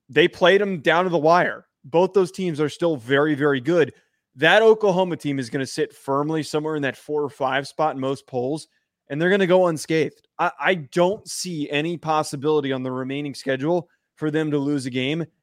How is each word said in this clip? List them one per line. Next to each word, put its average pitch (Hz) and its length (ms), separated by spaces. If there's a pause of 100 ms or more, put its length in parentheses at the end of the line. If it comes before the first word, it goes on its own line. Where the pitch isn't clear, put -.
they 151 200
played 185 320
'em 196 200
down 165 240
to 185 60
the 170 80
wire. 147 480 (180)
Both 175 280
those 185 180
teams 170 300
are 151 80
still 165 280
very, 139 380
very 139 260
good. 143 340 (420)
That 170 260
Oklahoma 190 540
team 143 220
is 120 120
gonna 135 160
sit - 260
firmly 147 500
somewhere 156 340
in 147 60
that 127 140
four 147 260
or 135 80
five 135 360
spot 151 280
in 135 60
most 135 260
polls, 131 420 (400)
and 139 120
they're 175 100
gonna 196 160
go 180 200
unscathed. 160 640 (100)
I, 170 220
I 170 140
don't 175 540
see 165 420
any 156 260
possibility 151 760
on 131 100
the 127 100
remaining 135 420
schedule 151 540 (260)
for 156 160
them 156 220
to 147 60
lose 139 280
a 131 40
game 135 340 (180)